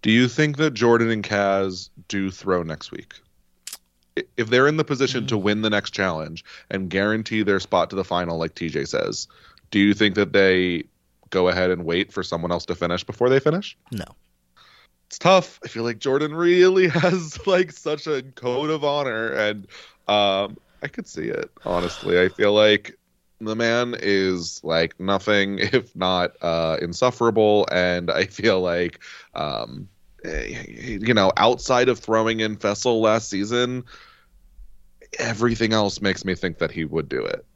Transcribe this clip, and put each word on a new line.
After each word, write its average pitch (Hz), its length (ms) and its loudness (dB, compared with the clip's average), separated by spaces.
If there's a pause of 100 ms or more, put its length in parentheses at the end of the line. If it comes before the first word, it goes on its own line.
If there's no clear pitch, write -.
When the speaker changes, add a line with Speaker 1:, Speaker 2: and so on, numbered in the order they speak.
Speaker 1:
Do 107 120 2
you 123 160 4
think 147 300 0
that 151 160 0
Jordan 117 360 4
and 107 140 -2
Kaz 98 640 0 (180)
do 98 240 -4
throw 92 320 -2
next 80 300 -10
week? - 220 -16 (1000)
I-, - 80 -4 (120)
if 113 120 -2
they're 127 200 6
in 151 80 2
the 156 80 0
position 123 400 -2
Speaker 2:
Mm. - 40 -8
Speaker 1:
to 113 100 0
win 104 240 0
the 110 80 0
next 104 220 -2
challenge 82 520 -4 (260)
and 95 200 -4
guarantee 107 520 0
their 98 180 2
spot 90 300 0
to 95 60 -6
the 95 80 -2
final, 87 340 -2
like 82 160 -4
T 87 140 -8
J 71 160 -4
says, 50 420 -4 (460)
do 107 80 2
you 101 140 6
think 104 200 2
that 98 180 0
they 92 520 4 (460)
go 92 180 2
ahead 90 220 2
and 87 140 -2
wait 87 280 -2
for 98 100 -6
someone 87 300 -4
else 87 140 -4
to 90 100 -4
finish 87 260 -4
before 120 260 -2
they 135 120 4
finish? 160 360 -2 (140)
Speaker 2:
No. 104 140 -8 (1040)
Speaker 1:
It's - 100 -18
tough. 185 460 2
I 131 40 -12
feel 117 160 -8
like 117 140 -4
Jordan 143 360 0
really 180 540 6
<laughs> 156 140 0
has, 175 440 -2
like, 180 260 2
such 151 340 -8
a 143 160 -2
code 131 480 -4
of 151 140 -4
honor, 135 480 -2
and, 107 340 -2 (400)
um, 101 520 2 (240)
I 143 60 -8
could - 200 -12
see - 200 -8
it, - 220 -4 (140)
honestly. 87 560 0
I 92 80 4
feel 101 240 2
like 104 440 4 (440)
the 110 160 -6
man 117 440 0
is, 95 640 0
like, 82 360 0
nothing 98 580 0
<laughs> - 20 -2
if 107 360 0
not, 92 360 0 (100)
uh, 82 400 0
insufferable, 107 880 2
and 87 400 0
I 92 140 0
feel 98 360 0
like, 87 400 -2 (340)
um, 64 540 -8 (360)
eh, 69 420 -8
you 110 480 -2
know, 95 220 4
outside 123 520 2
of 123 100 0
throwing 110 420 0
in 107 160 -2
Fessel 110 440 0
last 110 300 2
season, 120 540 -2 (1300)
everything 117 540 0
else 104 280 0
makes 98 240 -2
me 92 100 -2
think 85 240 -6
that 80 120 0
he 80 140 -6
would 76 240 -4
do 64 160 -4
it. 50 200 -6 (120)